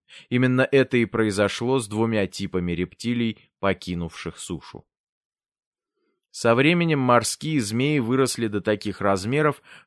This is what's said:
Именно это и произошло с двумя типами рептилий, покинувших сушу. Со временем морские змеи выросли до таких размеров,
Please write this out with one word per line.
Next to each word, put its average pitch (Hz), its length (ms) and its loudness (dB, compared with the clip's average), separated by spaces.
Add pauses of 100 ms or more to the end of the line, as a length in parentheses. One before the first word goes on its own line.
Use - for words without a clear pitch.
(300)
Именно 127 400 2
это 131 280 2
и 117 80 4
произошло 110 720 0
с 107 80 -6
двумя 107 400 0
типами 90 460 -4
рептилий, 117 680 -4 (200)
покинувших 87 800 -4
сушу. - 480 -12 (1400)
Со - 240 0
временем 156 460 2
морские 127 600 2
змеи 123 380 0
выросли 123 480 0
до 104 160 -2
таких 104 400 -2
размеров, 110 600 0 (240)